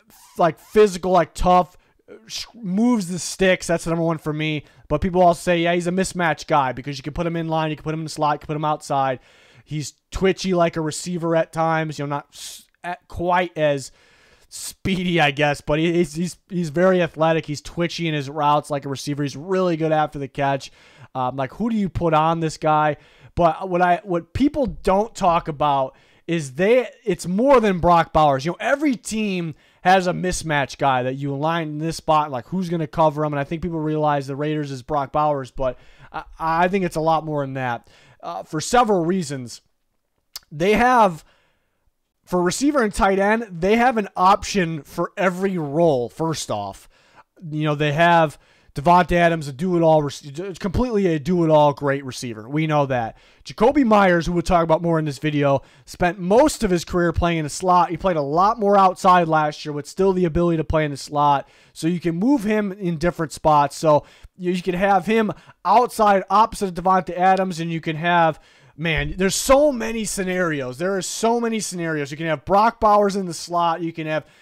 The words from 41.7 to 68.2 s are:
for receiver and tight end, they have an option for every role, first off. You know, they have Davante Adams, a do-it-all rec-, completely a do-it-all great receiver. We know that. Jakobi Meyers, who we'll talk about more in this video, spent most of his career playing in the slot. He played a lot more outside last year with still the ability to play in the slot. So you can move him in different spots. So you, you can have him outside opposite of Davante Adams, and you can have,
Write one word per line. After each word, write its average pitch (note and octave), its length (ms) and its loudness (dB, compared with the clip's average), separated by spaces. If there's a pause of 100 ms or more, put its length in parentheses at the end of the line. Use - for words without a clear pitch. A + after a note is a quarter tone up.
for F3+ 160 -2
receiver C4 420 0
and G#3 100 -2
tight G3 240 2
end, G#3+ 320 0
they F3+ 260 0
have A#3+ 220 2
an G3 180 -2
option F3+ 680 0
for - 340 -6
every F#3 400 -2
role, C#3+ 520 0
first D#3+ 420 -6
off. G2+ 360 -8 (640)
You D3+ 140 -4
know, D3+ 120 0
they D3 180 0
have E3 440 4 (360)
Davante F3 400 4
Adams, E3 360 2
a C3+ 40 -10
do-it-all D#3+ 500 2
rec-, D3+ 560 -10
completely G3+ 480 0
a D#3+ 120 0
do-it-all D#3 540 4
great C#3 320 -4
receiver. A2+ 420 -10
We D#3 200 -4
know D3 180 2
that. A#2+ 320 -4 (260)
Jakobi C4+ 400 2
Meyers, G3 420 4
who F3 60 -4
we'll F3 120 0
talk F3 200 2
about E3 180 2
more E3+ 160 0
in D#3 60 0
this C#3+ 140 -6
video, C#3+ 440 0 (220)
spent F#3 360 -4
most A3 440 2
of F#3+ 80 0
his F3 140 0
career F3 260 0
playing E3+ 280 0
in D#3 40 -4
the C#3+ 60 -8
slot. F3+ 400 2
He E3 80 -6
played F#3 180 0
a D3+ 60 -2
lot F3+ 380 0
more G3+ 180 2
outside F3+ 500 4
last D#3 380 0
year D3+ 80 -8
with C#3+ 140 -8
still F#3+ 260 0
the F#3 100 0
ability E3+ 320 0
to D#3 80 -2
play D#3 220 0
in C#3+ 60 -4
the C3+ 60 -10
slot. D3 520 0 (240)
So - 140 -4
you F3 120 0
can E3+ 160 -2
move A3+ 300 0
him G#3+ 260 0
in F3+ 260 -6
different E3 360 -4
spots. D3 420 2
So D3+ 300 2 (320)
you, F3+ 160 -4
you F3+ 80 -4
can F3+ 140 -4
have F#3+ 300 2
him G#3+ 280 0 (320)
outside G#3 640 4
opposite G3 480 0
of F3+ 40 -8
Davante F3+ 360 0
Adams, F#3 420 2
and E3+ 100 -6
you E3 120 -4
can D#3 160 -4
have, E3+ 420 2 (380)